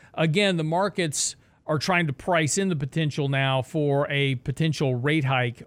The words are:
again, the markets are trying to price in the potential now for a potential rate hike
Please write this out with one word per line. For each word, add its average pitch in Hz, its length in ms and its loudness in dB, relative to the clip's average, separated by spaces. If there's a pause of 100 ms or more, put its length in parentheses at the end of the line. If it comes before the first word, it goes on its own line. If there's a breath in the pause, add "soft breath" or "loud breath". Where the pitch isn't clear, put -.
(140 loud breath)
again, 175 420 2
the 160 80 -2
markets 170 720 -2 (320 soft breath)
are 151 120 0
trying 175 280 0
to 139 60 -2
price 160 460 0
in 196 100 0
the 175 80 0
potential 143 520 -2
now 135 320 2
for 143 480 0
a 139 280 0
potential 143 580 -2
rate 147 300 0
hike 127 420 -2